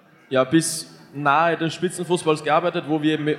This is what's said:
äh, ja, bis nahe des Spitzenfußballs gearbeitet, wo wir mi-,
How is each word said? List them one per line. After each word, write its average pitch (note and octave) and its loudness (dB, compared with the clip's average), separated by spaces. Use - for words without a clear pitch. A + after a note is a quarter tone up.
äh, - -4
ja, C3 4
bis D#3+ 0
nahe D3 2
des D#3+ -4
Spitzenfußballs E3+ -2
gearbeitet, E3 0
wo D#3 -2
wir D3+ 0
mi-, D3 -2